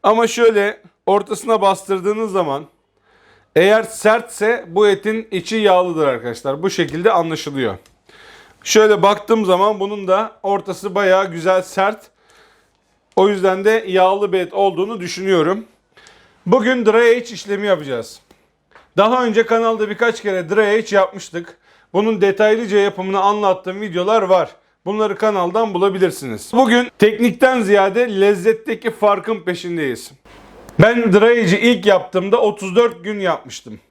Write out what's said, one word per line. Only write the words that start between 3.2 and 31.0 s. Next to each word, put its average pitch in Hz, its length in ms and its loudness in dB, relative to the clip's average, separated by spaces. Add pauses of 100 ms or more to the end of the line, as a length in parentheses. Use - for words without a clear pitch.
eğer 208 280 4
sertse 220 840 -2
bu 196 200 2
etin 214 440 -2
içi 185 240 -6
yağlıdır 180 520 2
arkadaşlar. 127 560 -6
Bu 190 60 0
şekilde 175 420 -2
anlaşılıyor. 147 680 -4 (840)
Şöyle 214 380 2
baktığım 208 440 2
zaman 190 340 2
bunun 202 280 -8
da 202 240 0 (120)
ortası 190 520 -6
bayağı 196 360 2
güzel 180 300 0
sert. 196 500 -6 (1040)
O 190 140 4
yüzden 190 360 -2
de 220 220 2
yağlı 185 460 2
bir 190 60 0
et 175 140 -8
olduğunu 196 460 -2
düşünüyorum. 180 680 -2 (800)
Bugün 240 400 2
dry 226 320 4
age 233 160 -10
işlemi 202 340 -6
yapacağız. 139 520 -4 (760)
Daha 240 280 2
önce 226 200 0
kanalda 226 440 0
birkaç 226 320 -2
kere 185 280 -4
dry 202 120 2
age 214 340 0
yapmıştık. 196 640 -2 (360)
Bunun 208 280 0
detaylıca 214 560 2
yapımını 196 420 -2
anlattığım 196 600 0
videolar 202 400 0
var. 180 280 2 (360)
Bunları 208 320 -2
kanaldan 202 560 -2
bulabilirsiniz. 175 800 -4
Bugün 240 460 2
teknikten 233 640 2
ziyade 202 600 2
lezzetteki 208 680 0
farkın 208 480 -2
peşindeyiz. 170 720 -6 (680)
Ben 226 340 4